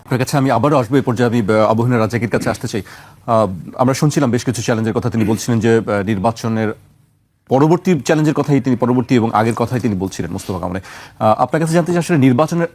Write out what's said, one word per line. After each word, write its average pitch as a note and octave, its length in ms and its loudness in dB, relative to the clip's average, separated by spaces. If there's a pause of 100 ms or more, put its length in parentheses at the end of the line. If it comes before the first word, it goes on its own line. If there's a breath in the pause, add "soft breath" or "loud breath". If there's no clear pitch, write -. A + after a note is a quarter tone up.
আপনার B2+ 140 -2
কাছে B2+ 180 -2
আমি C3+ 140 2
আবারও C#3 280 2
আসবো। B2+ 180 0
এই B2+ 60 2
পর্যায়ে A#2+ 280 0
আমি, G#2+ 220 0
আহ, A2 180 4
আবু A2+ 120 0
হেনা B2 160 2
রাজ্জাকের A2 300 -2
কাছে B2 220 -2
আসতে - 180 -6
চাই। G2+ 140 -6 (440 loud breath)
আহ, A2 280 2 (220)
আমরা B2+ 180 2
শুনছিলাম C#3+ 360 0
বেশ - 140 -2
কিছু A#2 180 -4
চ্যালেঞ্জের A2 320 -2
কথা, A#2 160 -2
তিনি A2+ 140 0
বলছিলেন A2+ 360 0
যে, A2+ 160 4
আহ, G2+ 260 0
নির্বাচনের A2 720 -2 (760)
পরবর্তী D#3 520 2
চ্যালেঞ্জের D3+ 340 0
কথাই C#3+ 260 0
তিনি, B2 160 0
পরবর্তী B2 400 0
এবং A2+ 160 2
আগের A2 220 0
কথাই A#2 260 -2
তিনি G#2+ 140 -2
বলছিলেন F#2 360 -6
মোস্তফা F#2+ 280 -8
কামাল। F2+ 180 -6
আহ, - 640 -2
আপনার D#3 200 0
কাছে D#3+ 120 -4
জানতে E3+ 200 0
চাই F3 60 0
আসলে E3+ 200 0
নির্বাচনের D#3 560 2